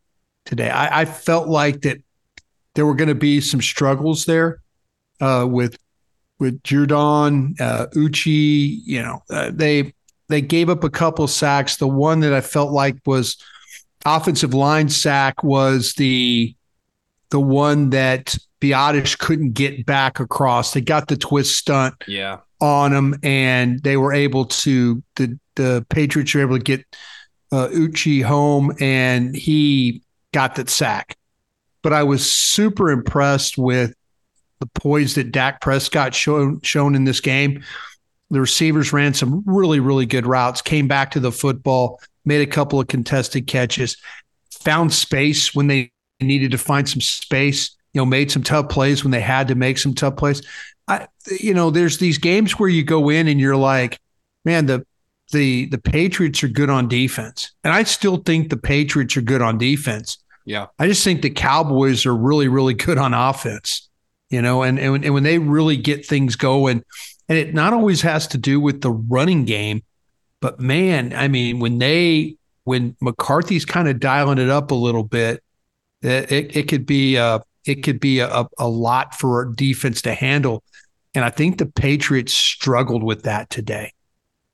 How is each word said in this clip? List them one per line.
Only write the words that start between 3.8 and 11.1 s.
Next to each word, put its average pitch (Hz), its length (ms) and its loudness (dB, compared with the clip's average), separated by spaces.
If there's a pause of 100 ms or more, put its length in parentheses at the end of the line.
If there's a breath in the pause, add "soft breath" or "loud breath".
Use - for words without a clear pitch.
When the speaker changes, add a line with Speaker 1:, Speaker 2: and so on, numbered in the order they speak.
Speaker 1:
there, 165 340 0 (580)
uh, 127 300 0
with, 123 300 -2 (600)
with 131 260 -4
Judon, 147 960 2
uh, 117 340 -2
Uche, 147 880 0
you 127 160 -6
know, 120 300 -8
uh, 147 240 -4
they, 147 400 0 (340)
they 151 120 0
gave 165 280 0
up 165 140 0
a 151 80 0
couple 160 380 0